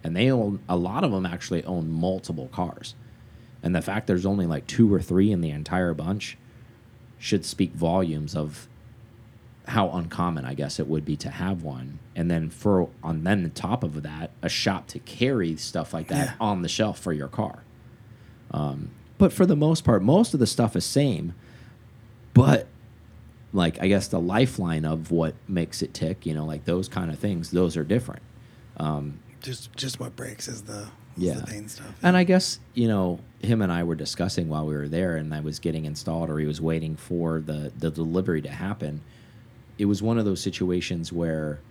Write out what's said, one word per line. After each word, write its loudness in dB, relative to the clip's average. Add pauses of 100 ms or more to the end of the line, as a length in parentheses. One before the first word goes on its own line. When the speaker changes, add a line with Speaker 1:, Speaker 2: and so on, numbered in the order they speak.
Speaker 1:
And -2
they 6
own, 2 (100)
a 2
lot 0
of 2
them 0
actually -4
own -2
multiple -2
cars. -6 (680)
And 2
the 2
fact -4
there's 2
only, 2
like, -2
two 6
or 4
three 4
in 2
the 0
entire 0
bunch -4 (840)
should 0
speak -2
volumes 0
of -6 (1000)
how 2
uncommon, -2
I -6
guess, -6
it -2
would 0
be -2
to -8
have -4
one. -10 (160)
And 0
then 0
for, 2 (160)
on -2
then 2
the -2
top -2
of -6
that, -10 (100)
a -4
shop -2
to -12
carry 0
stuff -6
like -6
that 0
Speaker 2:
Yeah. -6
Speaker 1:
on 0
the -2
shelf 0
for -4
your -2
car. -6 (880)
Um, -4 (260)
but 6
for 6
the 4
most 4
part, 6
most 6
of 2
the 6
stuff 0
is -2
same. 0 (1000)
But, 8 (840)
like, 2
I 2
guess 4
the 0
lifeline 2
of -2
what 2 (140)
makes -2
it -4
tick, -4
you -2
know, -4
like, -6
those 0
kind -4
of -8
things, -4
those 2
are -2
different. -2 (560)
Um, -4 (220)
Speaker 2:
Just, -12
just -8
what -10
breaks -10
is -10
the, -12 (340)
is 0
Speaker 1:
Yeah. 2
Speaker 2:
the -6
paint -10
stuff. -16
Speaker 1:
And 6
I 6
guess, 4 (140)
you 2
know, 2 (220)
him 2
and 2
I 0
were 0
discussing -2
while -2
we -2
were -4
there, 0
and -4
I -6
was -6
getting -2
installed, -4
or -2
he 0
was -4
waiting -2
for -2
the, -6
the 0
delivery 0
to -10
happen. -6 (760)
It 0
was 2
one 2
of 2
those 0
situations -2
where -2 (100)